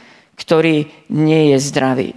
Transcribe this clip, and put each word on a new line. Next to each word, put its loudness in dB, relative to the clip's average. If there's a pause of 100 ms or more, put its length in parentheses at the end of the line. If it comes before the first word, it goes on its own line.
(360)
ktorý -2
nie 2
je 2
zdravý, -4